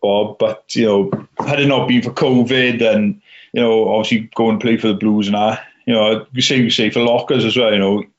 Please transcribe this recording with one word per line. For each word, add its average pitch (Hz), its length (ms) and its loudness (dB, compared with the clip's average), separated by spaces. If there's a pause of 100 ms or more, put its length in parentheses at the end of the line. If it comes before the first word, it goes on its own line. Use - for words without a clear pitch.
Bob, 104 380 -2
but, - 280 -4 (100)
you 117 100 2
know, 101 240 2 (340)
had 143 140 -2
it 143 80 2
not 127 220 0
been 123 140 2
for 120 100 -6
covid 123 680 0
and, 107 400 0 (320)
you 120 80 -2
know, 110 280 2
obviously 110 480 -2
go 113 140 2
and 107 100 0
play 113 160 0
for 110 100 -2
the 107 80 0
Blues 104 320 0
and 101 80 -2
that, 107 300 -2 (200)
you 120 100 0
know, 110 380 0
you 127 100 -4
say, 135 160 0
you 117 120 2
say 107 200 0
for 117 100 -2
Lockers 120 440 0
as 110 120 -2
well, 117 160 2
you 101 80 0
know 101 240 0 (140)